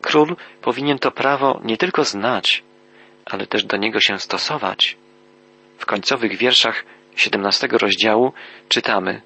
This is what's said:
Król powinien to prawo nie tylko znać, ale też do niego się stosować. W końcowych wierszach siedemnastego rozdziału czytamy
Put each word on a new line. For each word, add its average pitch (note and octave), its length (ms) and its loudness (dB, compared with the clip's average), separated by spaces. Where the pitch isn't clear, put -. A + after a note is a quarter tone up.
Król D3+ 360 2
powinien C3+ 380 -2
to C3 120 0
prawo C3+ 540 0
nie A2+ 120 -2
tylko F3 280 0
znać, G#2 580 -2
ale G2 220 -8
też G#2+ 180 -2
do G#2 120 -2
niego G#2+ 240 0
się G2 180 0
stosować. - 760 -2
W - 80 -10
końcowych G#2+ 500 -2
wierszach A#2 480 2
siedemnastego G2+ 640 0
rozdziału A2 420 2
czytamy G#2 580 0